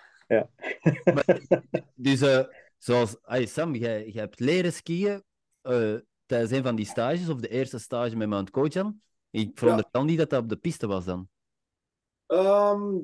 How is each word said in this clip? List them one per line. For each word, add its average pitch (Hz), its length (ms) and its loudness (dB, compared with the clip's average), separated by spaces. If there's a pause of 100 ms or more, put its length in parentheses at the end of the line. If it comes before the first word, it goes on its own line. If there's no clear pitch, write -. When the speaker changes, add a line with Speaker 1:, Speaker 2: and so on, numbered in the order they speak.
(280)
Speaker 1:
Ja. 113 220 0 (540)
Speaker 2:
Maar, 143 360 2 (540)
dus, 131 260 0
eh, 131 240 6 (340)
zoals, 120 440 0
hey 120 240 -2
Sam, 151 280 -4
jij, 113 340 -4
jij 107 140 -8
hebt - 180 -10
leren 175 320 0
skiën, 196 500 -4 (400)
eh, 117 320 0 (320)
tijdens 117 240 0
een 131 120 0
van 123 140 -2
die 107 100 -2
stages, 165 420 -2
of 143 120 -4
de 113 80 -6
eerste 131 300 -4
stage 117 380 -4
met 110 120 -2
Mount 101 220 -2
Kojan. 185 500 -2 (300)
Ik 107 240 -4
veronderstel 113 460 2
Speaker 3:
Ja. 139 60 2
Speaker 2:
niet 160 120 2
dat - 120 2
dat 131 120 2
op 113 60 -6
de 113 80 -4
piste 160 300 -6
was 95 180 -2
dan. 92 240 -6 (960)
Speaker 3:
Ehm, 202 540 4 (240)